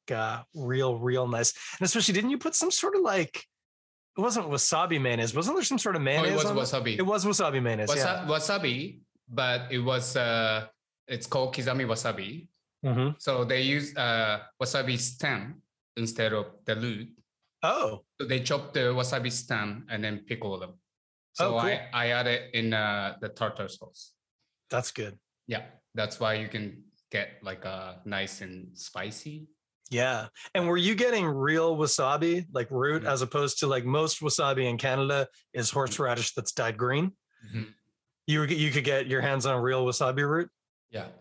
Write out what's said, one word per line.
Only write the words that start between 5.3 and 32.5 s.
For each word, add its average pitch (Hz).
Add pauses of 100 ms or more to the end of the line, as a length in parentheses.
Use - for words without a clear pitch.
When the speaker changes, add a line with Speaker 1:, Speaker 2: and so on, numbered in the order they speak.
Speaker 1:
Wasn't 196
there 349
some 262
sort 196
of 156
Speaker 2:
Oh, -
it -
Speaker 1:
mayonnaise 147
Speaker 2:
was 156
Speaker 1:
on -
it? -
Speaker 2:
wasabi. 120
Speaker 1:
It 185
was 196
wasabi 160
mayonnaise, 113
Speaker 2:
Wasa-, 143
Speaker 1:
yeah. -
Speaker 2:
wasabi, 156 (300)
but 123
it 127
was, 123
uh, 113 (400)
it's 123
called 131
Kizami 131
Wasabi. 110 (380)
Speaker 1:
Mm-hmm. 131
Speaker 2:
So 127
they 127
use, 143
uh, 113 (220)
wasabi 127
stem 123 (360)
instead 113
of 107 (200)
the 110
root. 113 (540)
Speaker 1:
Oh. 180 (180)
Speaker 2:
So 131
they 131
chop 143
the 123
wasabi 123
stem 107
and 107
then 107
pickle 104
them. 90 (600)
So 170 (100)
Speaker 1:
Oh, 117
cool. 117
Speaker 2:
I, -
I 120
add 123
it 120
in, 113
uh, 104
the 107
tartar 113
sauce. - (580)
Speaker 1:
That's 123
good. 104 (300)
Speaker 2:
Yeah, 107 (320)
that's 107
why 110
you 107
can 104 (280)
get, 101
like, 95
a 92
nice 98
and 90
spicy. 147 (440)
Speaker 1:
Yeah. 120 (260)
And 175
were 175
you 190
getting 226
real 156
wasabi, 156